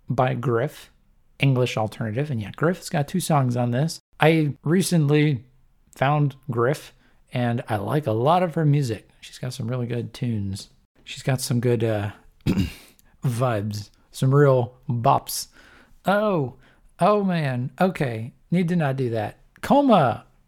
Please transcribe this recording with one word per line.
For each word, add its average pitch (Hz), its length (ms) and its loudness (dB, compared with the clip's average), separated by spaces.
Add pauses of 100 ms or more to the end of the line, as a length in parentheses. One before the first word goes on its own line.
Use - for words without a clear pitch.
(100)
by 127 240 2
Griff, 120 560 -2 (480)
English 127 400 2
alternative. 113 520 -4
And 113 120 -4
yeah, 98 120 -10
Griff's 175 360 -2
got 147 180 -2
two 185 120 -2
songs 131 360 0
on 123 140 0
this. 143 300 -2 (180)
I 156 360 2 (100)
recently 151 800 0 (520)
found 143 400 0 (140)
Griff, 120 420 -2 (400)
and 123 360 -2
I 110 80 -2
like 117 300 -2
a 107 60 -2
lot 147 300 2
of 170 120 -4
her 160 120 2
music. 139 420 0 (140)
She's - 160 -20
got 127 160 -10
some 113 140 -8
really 123 180 -4
good 117 260 -6
tunes. 101 560 -6 (360)
She's - 180 -16
got 131 180 -2
some 120 200 0
good, 117 220 2
uh, 104 280 -2 (580)
<clears throat> - 560 -20
vibes, 110 680 -2 (200)
some 135 240 2
real 135 400 4 (140)
bops. 123 580 0 (580)
Oh, 190 520 0 (420)
oh 202 260 4
man. 143 460 -2 (100)
Okay. 131 520 -2 (180)
Need 170 180 0
to 180 80 0
not 139 200 0
do 127 140 -2
that. 110 280 -4 (240)
Coma 214 640 4 (240)